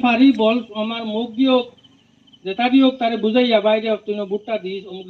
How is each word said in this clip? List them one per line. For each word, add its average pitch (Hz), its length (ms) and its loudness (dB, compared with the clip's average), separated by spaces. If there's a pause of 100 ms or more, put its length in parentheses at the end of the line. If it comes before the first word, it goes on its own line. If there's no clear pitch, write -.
পারি 240 220 4 (100)
বল, 220 200 2 (260)
আমার 233 220 -8
মুখ 220 220 -4 (100)
দিয়েও 262 220 2 (840)
যেটা 196 240 -4
দিয়েও 262 200 4 (100)
তারে 233 240 -2
বুঝাইয়া, 226 440 2
"বাইরে 220 200 0 (180)
তুই 208 100 -4
না 208 160 -6
ভোটটা 208 320 -6
দিস 190 280 -10
অমুক 185 180 -14